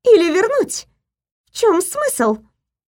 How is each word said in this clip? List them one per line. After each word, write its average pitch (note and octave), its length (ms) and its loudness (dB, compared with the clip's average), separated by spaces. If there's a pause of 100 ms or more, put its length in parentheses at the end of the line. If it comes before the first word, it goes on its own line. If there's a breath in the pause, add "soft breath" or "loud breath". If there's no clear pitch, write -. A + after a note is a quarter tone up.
или F4 260 4
вернуть? A4 560 -2 (580)
В - 60 -20
чём F#4 300 0
смысл?» C4 560 -4 (560)